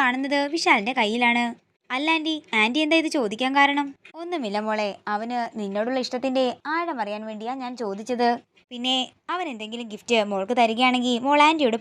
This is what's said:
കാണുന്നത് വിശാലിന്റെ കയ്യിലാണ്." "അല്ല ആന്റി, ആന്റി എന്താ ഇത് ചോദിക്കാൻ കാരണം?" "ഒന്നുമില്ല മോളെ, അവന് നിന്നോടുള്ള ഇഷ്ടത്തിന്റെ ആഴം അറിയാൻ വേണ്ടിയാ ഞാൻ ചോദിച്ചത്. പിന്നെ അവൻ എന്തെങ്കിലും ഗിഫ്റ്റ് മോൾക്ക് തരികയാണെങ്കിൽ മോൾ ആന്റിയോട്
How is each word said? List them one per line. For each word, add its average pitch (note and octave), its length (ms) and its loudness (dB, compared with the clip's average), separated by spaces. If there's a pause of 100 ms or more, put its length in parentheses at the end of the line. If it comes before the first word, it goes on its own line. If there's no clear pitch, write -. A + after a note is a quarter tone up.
കാണുന്നത് C4+ 360 0 (180)
വിശാലിന്റെ B3+ 440 2
കയ്യിലാണ്." A#3+ 440 2 (460)
"അല്ല C#4+ 260 -2
ആന്റി, D#4 260 -4 (200)
ആന്റി A#3+ 220 2
എന്താ D#4 180 4
ഇത് D4+ 160 -2
ചോദിക്കാൻ A#3+ 420 -2
കാരണം?" C#4+ 260 4 (340)
"ഒന്നുമില്ല C#4+ 460 -4
മോളെ, G#3+ 240 -2 (240)
അവന് A#3 260 -4 (200)
നിന്നോടുള്ള G#3+ 440 -2
ഇഷ്ടത്തിന്റെ C4 400 -2 (320)
ആഴം E4+ 260 -4
അറിയാൻ G#3 280 -6
വേണ്ടിയാ A3 240 -8 (100)
ഞാൻ B3 80 -8 (100)
ചോദിച്ചത്. A3+ 460 -2 (420)
പിന്നെ B3 240 -2 (380)
അവൻ F4+ 180 -4
എന്തെങ്കിലും A3+ 400 -10
ഗിഫ്റ്റ് G#3+ 260 0 (140)
മോൾക്ക് G3 300 -2
തരികയാണെങ്കിൽ A#3+ 640 4
മോൾ D4 220 6
ആന്റിയോട് C#4+ 320 2